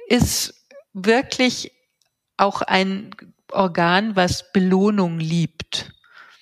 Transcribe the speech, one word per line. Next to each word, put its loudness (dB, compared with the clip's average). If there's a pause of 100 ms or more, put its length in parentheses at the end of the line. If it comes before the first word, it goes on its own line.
ist 0 (380)
wirklich -2 (640)
auch 0
ein -2 (400)
Organ, 0
was 0
Belohnung 2
liebt. -4 (500)